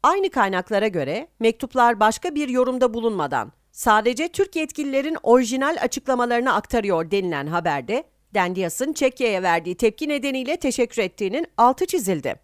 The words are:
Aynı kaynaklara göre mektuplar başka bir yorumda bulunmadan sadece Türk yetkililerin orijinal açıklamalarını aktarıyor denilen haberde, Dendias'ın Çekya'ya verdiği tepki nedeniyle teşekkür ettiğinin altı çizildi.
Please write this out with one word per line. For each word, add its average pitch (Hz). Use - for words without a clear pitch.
Aynı 370
kaynaklara 202
göre 175
mektuplar 240
başka 226
bir 294
yorumda 254
bulunmadan 170
sadece 226
Türk 392
yetkililerin 285
orijinal 262
açıklamalarını 240
aktarıyor 196
denilen 175
haberde, 165
Dendias'ın 185
Çekya'ya 240
verdiği 170
tepki 226
nedeniyle 269
teşekkür 247
ettiğinin 202
altı 254
çizildi. 185